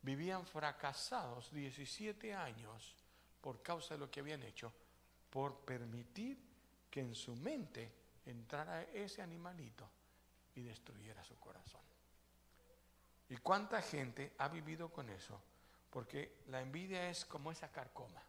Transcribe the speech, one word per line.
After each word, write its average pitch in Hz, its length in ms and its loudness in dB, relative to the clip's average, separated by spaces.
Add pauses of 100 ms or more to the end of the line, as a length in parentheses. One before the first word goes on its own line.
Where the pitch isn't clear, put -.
vivían 170 440 4
fracasados 147 1080 2
diecisiete 202 800 -2
años 113 640 -4 (460)
por 127 200 -4
causa 165 320 2
de 151 60 0
lo 139 100 0
que 143 120 -2
habían 143 220 0
hecho, 113 300 -6 (560)
por 135 300 2
permitir 123 800 -2 (480)
que 143 120 2
en 120 140 0
su 120 200 -2
mente 135 580 0 (320)
entrara 147 580 0
ese 202 380 -2
animalito 170 680 -6 (680)
y 127 60 -4
destruyera 107 600 -8
su 113 160 -14
corazón. - 420 -12 (1500)
¿Y 127 80 -4
cuánta 208 440 8
gente 139 580 0
ha 139 80 6
vivido 160 420 -2
con 135 200 -4
eso? 104 300 -6 (500)
Porque 131 580 -2
la 131 140 2
envidia 180 480 2
es 175 160 0
como 151 260 -2
esa 160 200 -4
carcoma. 123 580 -4